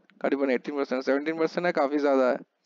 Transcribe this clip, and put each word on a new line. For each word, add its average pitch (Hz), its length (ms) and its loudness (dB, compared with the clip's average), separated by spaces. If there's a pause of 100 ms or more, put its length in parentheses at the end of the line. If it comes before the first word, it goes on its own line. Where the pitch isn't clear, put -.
(220)
करीबन 139 300 0
एटीन 139 240 -2
परसेंट, 135 280 -4
सेवनटीन 147 340 -2
परसेंट 165 300 -2
है, 175 40 0
काफ़ी 151 260 0
ज़्यादा 135 320 4
है, - 80 0 (280)